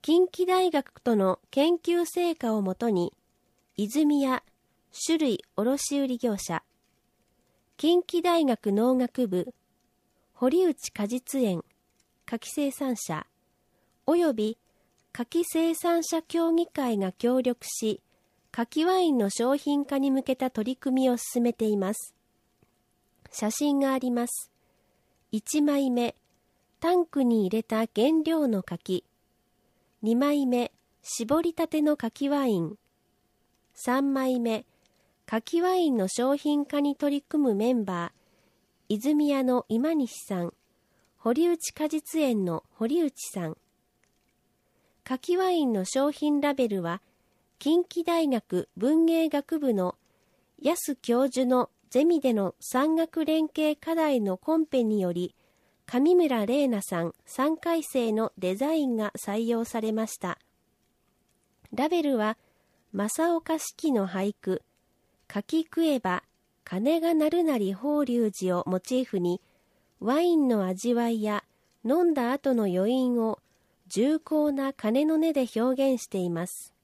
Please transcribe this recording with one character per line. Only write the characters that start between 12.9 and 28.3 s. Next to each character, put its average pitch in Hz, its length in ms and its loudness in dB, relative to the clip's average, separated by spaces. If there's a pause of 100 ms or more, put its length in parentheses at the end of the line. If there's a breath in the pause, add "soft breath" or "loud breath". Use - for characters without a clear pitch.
者、 - 300 -8 (800)
お 311 100 4
よ 330 180 4
び 214 260 -2 (520)
柿 330 320 -2
生 330 300 0
産 339 300 0
者 330 180 -2
協 330 300 0
議 339 160 2
会 240 320 -2
が 190 120 -2
協 254 300 0
力 247 240 -2
し、 - 380 -4 (480)
柿 302 340 -2
ワ 370 140 4
イ 349 100 4
ン 269 80 2
の 202 140 2
商 254 240 0
品 285 280 0
化 277 140 -4
に 269 140 2
向 262 100 2
け 262 140 -2
た 254 160 -2
取 220 220 -4
り - 40 -8
組 262 260 0
み 262 60 4
を 240 80 2
進 - 240 -4
め 233 120 2
て 220 120 -2
い 208 100 2
ま 196 200 -2
す。 - 180 -14 (1160)
写 214 180 -4
真 285 300 0
が 269 140 2
あ 262 40 0
り 254 140 -2
ま 240 160 -2
す。 - 240 -10 (800)
一 294 320 -2
枚 285 260 2
目、 240 240 0 (680)
タ 339 120 2
ン 349 140 2
ク 277 160 -2
に 226 240 2
入 - 20 -2
れ 220 140 -2
た 220 140 -4
原 262 460 2
料 311 240 0